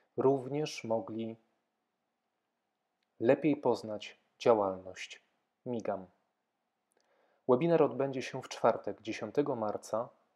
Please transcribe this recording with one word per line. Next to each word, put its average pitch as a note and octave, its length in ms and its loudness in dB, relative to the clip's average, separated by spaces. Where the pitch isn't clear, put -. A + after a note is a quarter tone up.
również C3+ 680 0
mogli A2+ 520 -4
lepiej C#3+ 360 4
poznać A2 640 -4
działalność F#2+ 840 2
migam. G#2+ 400 -6
Webinar D#3+ 340 6
odbędzie B2+ 400 0
się B2 200 -8
w - 60 -16
czwartek, - 540 0
dziesiątego B2 540 -2
marca A2 520 -4